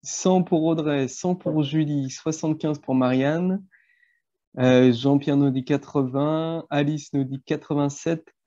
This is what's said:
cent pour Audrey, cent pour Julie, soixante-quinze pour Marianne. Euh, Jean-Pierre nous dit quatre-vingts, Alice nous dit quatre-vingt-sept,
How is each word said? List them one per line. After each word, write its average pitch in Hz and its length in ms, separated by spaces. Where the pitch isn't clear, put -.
cent 185 400
pour 165 200
Audrey, 151 440
cent 180 280
pour 156 280
Julie, 143 460
soixante-quinze 156 720
pour 135 160
Marianne. 147 680
Euh, 127 340
Jean-Pierre 139 440
nous 143 120
dit 131 160
quatre-vingts, 147 1040
Alice 143 440
nous 139 100
dit 139 200
quatre-vingt-sept, 147 800